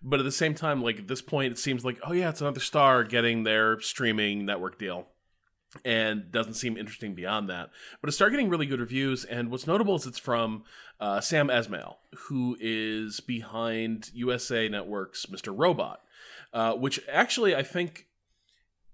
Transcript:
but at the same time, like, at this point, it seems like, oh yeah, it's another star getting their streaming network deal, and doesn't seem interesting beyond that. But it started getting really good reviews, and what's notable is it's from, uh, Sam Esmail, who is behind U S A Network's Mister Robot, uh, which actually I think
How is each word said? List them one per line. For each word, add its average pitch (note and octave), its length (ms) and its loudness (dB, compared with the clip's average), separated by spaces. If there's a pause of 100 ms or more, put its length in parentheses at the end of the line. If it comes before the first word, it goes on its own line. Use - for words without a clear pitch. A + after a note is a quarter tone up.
but C3+ 180 0
at C3+ 40 2
the C3+ 80 0
same D#3 240 0
time, D3 260 0
like, A2+ 180 0
at G2 80 -12
this B2+ 140 -4
point, C3+ 300 0
it A#2+ 80 -8
seems B2+ 240 -2
like, B2+ 200 -2
oh E3 100 -4
yeah, F3+ 160 2
it's D3+ 120 -6
another C#3+ 180 -2
star C3 440 6
getting A#2 400 2
their A2 360 4
streaming G#2+ 640 0
network F#2+ 340 -4
deal, F2+ 280 -6 (800)
and A2 460 0
doesn't A2+ 240 -2
seem A#2 220 -4
interesting G#2+ 360 -8
beyond F#2+ 360 -2
that. F2 200 -8 (320)
But D3+ 80 -2
it D3+ 40 0
started G#3 180 6
getting B3+ 180 2
really D#3+ 160 2
good C3+ 140 -2
reviews, C3 440 0
and A#2+ 280 -4
what's B2+ 160 -6
notable G3 280 4
is C#3 120 -4
it's A#2+ 100 -10
from, A2+ 460 0 (360)
uh, G2+ 220 0
Sam D3 260 2
Esmail, A2 500 -2 (300)
who B2 320 0
is A2 640 -4
behind A2+ 920 -4
U B2 180 0
S A#2+ 180 -4
A A2+ 160 2
Network's G2+ 640 -6
Mister F#2+ 240 -8
Robot, A2 480 2 (520)
uh, A2+ 200 2
which B2+ 340 -2
actually F#3+ 480 2
I C#3 80 2
think - 440 -6 (880)